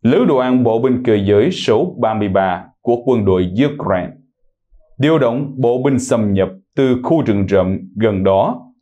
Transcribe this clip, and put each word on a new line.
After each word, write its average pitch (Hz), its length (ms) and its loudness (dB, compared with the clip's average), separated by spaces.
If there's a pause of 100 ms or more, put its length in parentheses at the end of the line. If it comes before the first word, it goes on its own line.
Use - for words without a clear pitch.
Lữ 160 260 2
đoàn 127 360 2
bộ 113 160 0
binh 123 260 0
cơ 110 200 2
giới 104 260 4
số 156 500 0
ba 110 120 0
mươi 104 160 -2
ba 92 360 -2 (160)
của 120 140 0 (100)
quân 117 200 0
đội 92 280 2 (120)
Ukraine 98 460 -4 (880)
điều 151 220 2
động 127 380 -2
bộ 123 260 0
binh 135 160 0
xâm 110 340 0
nhập 95 160 0 (260)
từ 127 280 2
khu 160 200 0
rừng 101 260 0
rậm 95 300 0 (160)
gần 101 280 -2
đó. 110 480 0 (100)